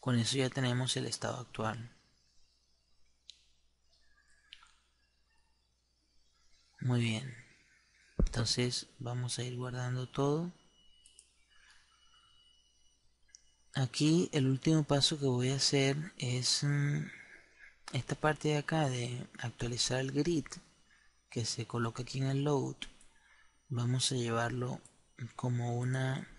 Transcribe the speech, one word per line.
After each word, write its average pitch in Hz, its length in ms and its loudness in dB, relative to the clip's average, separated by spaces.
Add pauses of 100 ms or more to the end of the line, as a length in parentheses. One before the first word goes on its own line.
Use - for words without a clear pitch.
Con 123 180 4
eso 117 200 2
ya 131 100 4
tenemos 127 480 0
el 127 80 -2
estado 113 360 -4
actual. 113 540 -6 (4000)
Muy 123 220 2
bien. 117 340 -2 (800)
Entonces 123 720 0 (120)
vamos 123 400 -4
a 120 40 -4
ir 123 140 -6
guardando 123 520 -4
todo. 151 420 0 (3250)
Aquí 151 580 4
el 135 140 4
último 151 380 4
paso 143 340 2
que 139 80 0
voy 123 240 2
a 139 60 0
hacer 139 600 2
es, 123 480 0
mm, 143 400 0 (880)
esta 135 220 -2
parte 151 340 0
de 151 80 4
acá 151 320 0
de 123 400 -4 (120)
actualizar 123 600 -2
el 135 120 -2
grid 147 340 2 (840)
que 117 160 -4
se 117 220 -4
coloca 120 380 -2
aquí 135 160 -6
en 131 80 2
el 139 140 0
load. 135 340 0 (920)
Vamos 123 440 0
a - 20 -2
llevarlo 120 680 -2 (560)
como 120 400 -2
una 131 500 -2 (120)